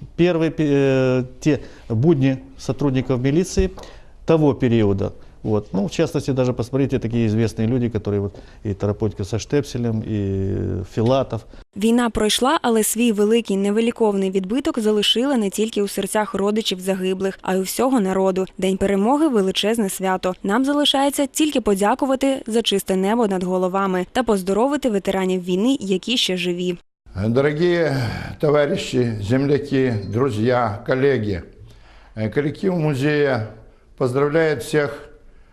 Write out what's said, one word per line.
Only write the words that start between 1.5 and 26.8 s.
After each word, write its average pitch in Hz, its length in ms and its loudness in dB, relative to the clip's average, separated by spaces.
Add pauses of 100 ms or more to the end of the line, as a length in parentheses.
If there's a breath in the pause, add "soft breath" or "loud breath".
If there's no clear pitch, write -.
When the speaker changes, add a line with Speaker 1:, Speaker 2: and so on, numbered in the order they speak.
Speaker 1:
будни 131 500 2 (200)
сотрудников 131 640 -2
милиции 180 500 0 (560 loud breath)
того 151 280 4
периода. 104 580 2 (340 soft breath)
Вот. 104 260 -2
Ну, 190 140 0
в - 40 -6
частности, 147 420 -2
даже 127 200 0
посмотрите, 127 460 -2
такие 117 280 0
известные 110 420 0
люди, 120 200 0
которые 101 320 -2
вот 98 140 -6 (300 loud breath)
и 101 100 -4
Тарапотько 101 500 -2
со 107 140 -4
Штепселем, 120 680 -2
и 98 760 -2 (120)
Филатов. 120 460 0 (360 loud breath)
Speaker 2:
Війна 226 340 2
пройшла, 226 520 0
але 226 200 2
свій 226 300 2
великий 214 440 2
невиліковний 202 720 0
відбиток 208 480 -2
залишила 214 580 2
не 202 140 0
тільки 208 320 -2
у 202 60 -2
серцях 208 460 -4
родичів 196 460 -2
загиблих, 190 640 -4
а 190 120 -2
й 190 40 0
у 190 40 0
всього 240 380 0
народу. 190 460 0 (120)
День 190 180 0
перемоги — 208 600 2
величезне 202 520 0
свято. 185 540 -2
Нам 208 220 0
залишається 285 640 2
тільки 285 340 0
подякувати 262 840 0
за 226 160 0
чисте 190 340 0
небо 214 300 2
над 185 160 -2
головами 185 680 0
та 254 100 0
поздоровити 226 680 0
ветеранів 190 540 0
війни, 196 360 2
які 196 360 -2
ще 185 200 -2
живі. 180 420 -4 (480)